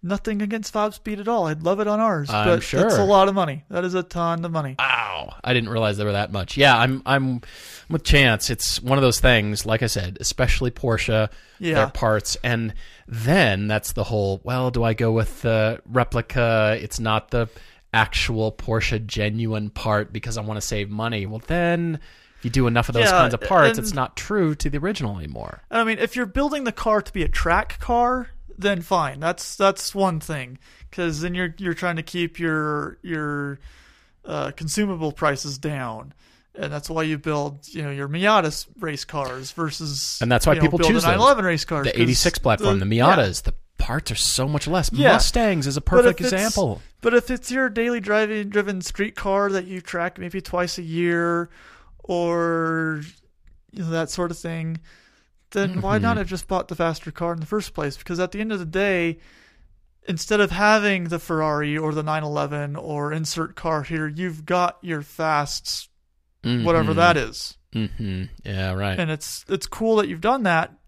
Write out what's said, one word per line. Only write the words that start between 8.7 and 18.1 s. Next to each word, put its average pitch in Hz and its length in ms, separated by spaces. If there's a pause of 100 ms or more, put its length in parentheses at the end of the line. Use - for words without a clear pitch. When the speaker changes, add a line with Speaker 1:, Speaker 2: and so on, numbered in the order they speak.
Speaker 2:
one 131 180
of - 20
those 123 180
things, 104 460
like 110 180
I 117 40
said, 95 340
especially - 500
Porsche, 110 580 (300)
Speaker 1:
Yeah. 165 140
Speaker 2:
their 135 160
parts. 110 520
And 117 320 (320)
then 113 600
that's 107 260
the 107 120
whole, 98 400
"Well, 127 260
do 120 120
I 113 100
go 113 180
with 110 300
the 113 460
replica? 113 920
It's - 220
not 110 300
the 117 180 (420)
actual 110 600